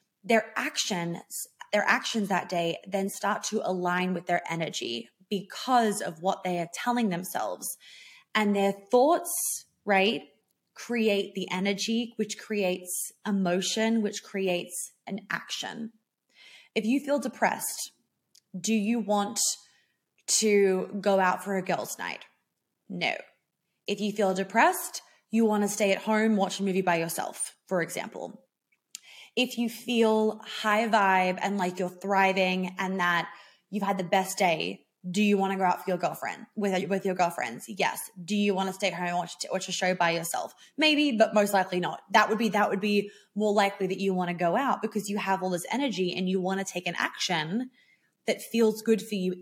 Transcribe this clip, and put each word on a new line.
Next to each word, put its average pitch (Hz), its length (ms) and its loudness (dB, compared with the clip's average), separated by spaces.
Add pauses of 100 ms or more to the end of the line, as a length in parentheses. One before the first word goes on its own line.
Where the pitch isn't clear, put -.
(240)
Their 220 320 2
actions, 175 640 -4 (520)
their 208 120 2
actions 220 440 0
that 180 200 0
day 170 380 -2
then 196 220 -2
start 202 360 -2
to 214 200 -2
align 180 500 0
with 175 120 -6
their 175 240 0
energy 165 580 -6 (200)
because 214 720 0
of 160 220 -8
what 190 220 0
they 180 140 -2
are 170 160 -4
telling 240 340 0
themselves. 127 680 -6 (580)
And 208 200 4
their 196 180 4 (180)
thoughts, - 760 2 (180)
right, 202 380 2 (520)
create 220 600 0
the 190 160 -6
energy, 202 640 -2
which 214 220 -4
creates 180 720 -4 (140)
emotion, 196 760 2
which - 220 -2
creates - 680 -4 (140)
an 190 140 -8 (100)
action. - 600 -8 (840)
If 220 100 -2
you 247 160 2
feel 277 180 0
depressed, - 720 -2 (680)
do 214 140 -2
you 220 280 2
want 208 400 0 (880)
to 202 720 4
go 196 180 4
out 185 240 2
for 196 140 -2
a 185 60 0
girls' 180 360 -4
night? 87 260 -8 (640)
No. 170 260 -2 (720)
If - 140 -2
you 202 120 -2
feel 202 220 2
depressed, 226 680 2 (280)
you 226 140 4
wanna 208 240 4
stay 202 240 2
at - 100 -2
home, 220 340 2
watch 190 240 0
a - 20 -6
movie 190 200 2
by 175 140 2
yourself, - 580 -4 (120)
for 180 160 -2
example. - 600 -10 (920)
If 247 220 0
you 233 100 0
feel 220 760 2
high 220 440 0
vibe 190 520 4
and 202 180 0
like 180 200 -2
you're 185 100 -2
thriving 185 920 2
and 190 220 -2
that 175 280 2 (420)
you've 196 140 -4
had 196 140 0
the 185 60 -2
best 185 340 0
day, 165 460 0 (240)
do 180 140 0
you 202 160 6
wanna 196 180 0
go 190 80 0
out 180 200 2
for 190 60 -2
your 180 80 0
girlfriend, 151 480 -6 (100)
with, 190 320 0
with 190 160 -2
your 185 100 0
girlfriends? 151 540 -2
Yes. 180 420 -2 (140)
Do 180 100 -4
you 202 200 2
wanna 185 180 0
stay 190 160 -2
at 170 60 -2
home 175 140 -4
and 175 100 -2
watch, 170 160 -6 (180)
watch 185 160 -4
a 185 40 -8
show 185 220 0
by 170 160 2
yourself? 165 440 -4 (220)
Maybe, 294 360 4
but 208 220 4
most 202 180 4
likely 185 260 2
not. 165 220 -4 (100)
That 214 180 8
would 214 100 2
be, 226 120 2
that 208 200 4
would 190 100 0
be 208 300 2 (260)
more 208 160 2
likely 196 340 2
that 185 140 -2
you 190 140 2
wanna 180 200 -2
go 175 220 2
out 262 260 0
because 208 260 -4
you 202 100 -2
have 190 240 0
all 185 80 0
this 175 200 -2
energy 202 440 0
and 185 140 -2
you 185 120 0
wanna 190 240 -2
take 180 220 -6
an 175 120 -4
action 180 720 -2 (560)
that - 160 -2
feels 220 400 0
good 220 180 2
for - 140 -8
you 185 280 -2